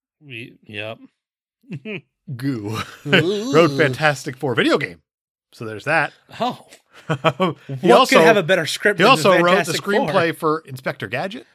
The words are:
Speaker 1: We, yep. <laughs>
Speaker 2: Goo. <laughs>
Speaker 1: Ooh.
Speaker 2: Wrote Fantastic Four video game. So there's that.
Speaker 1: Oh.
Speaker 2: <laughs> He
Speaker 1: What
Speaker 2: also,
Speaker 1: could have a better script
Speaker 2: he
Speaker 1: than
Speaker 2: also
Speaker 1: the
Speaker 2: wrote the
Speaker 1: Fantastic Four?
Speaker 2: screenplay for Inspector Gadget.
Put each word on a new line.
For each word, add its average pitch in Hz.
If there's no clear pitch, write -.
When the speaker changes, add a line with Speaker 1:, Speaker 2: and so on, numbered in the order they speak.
Speaker 1:
We, 131
yep. 107
<laughs> 170
Speaker 2:
Goo. 110
<laughs> -
Speaker 1:
Ooh. 202
Speaker 2:
Wrote 156
Fantastic 143
Four 131
video 220
game. 92
So -
there's 107
that. 151
Speaker 1:
Oh. 240
Speaker 2:
<laughs> -
He 156
Speaker 1:
What 190
Speaker 2:
also, 262
Speaker 1:
could 165
have 220
a 202
better 165
script 202
Speaker 2:
he 165
Speaker 1:
than 220
Speaker 2:
also 208
Speaker 1:
the 175
Speaker 2:
wrote 175
the 185
Speaker 1:
Fantastic 160
Four? 202
Speaker 2:
screenplay 175
for 156
Inspector 131
Gadget. 180